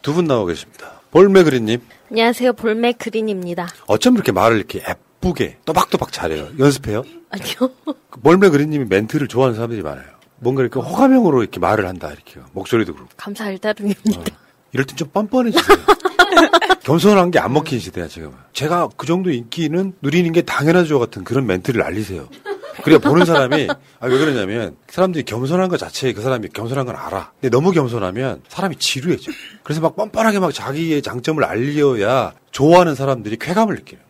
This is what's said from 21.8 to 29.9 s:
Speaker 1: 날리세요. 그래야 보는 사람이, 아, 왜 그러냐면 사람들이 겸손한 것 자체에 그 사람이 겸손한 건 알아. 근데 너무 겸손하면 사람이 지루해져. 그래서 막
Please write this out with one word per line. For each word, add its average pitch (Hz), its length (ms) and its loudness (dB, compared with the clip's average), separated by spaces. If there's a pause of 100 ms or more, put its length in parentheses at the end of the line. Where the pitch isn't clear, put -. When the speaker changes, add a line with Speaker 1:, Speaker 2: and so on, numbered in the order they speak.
Speaker 1:
날리세요. 90 480 -6 (540)
그래야 - 160 6
보는 175 260 4
사람이, 143 440 2 (320)
아, 117 40 -8
왜 127 120 2
그러냐면 113 580 -2 (140)
사람들이 175 340 0
겸손한 151 460 -2
것 165 80 -2
자체에 117 340 -4
그 101 100 -8
사람이 120 320 -4
겸손한 123 320 -6
건 117 120 -10
알아. 87 420 -10
근데 131 100 -2
너무 147 220 4
겸손하면 117 800 -2
사람이 190 260 -6
지루해져. 147 560 -4 (320)
그래서 151 160 -6
막 156 160 -2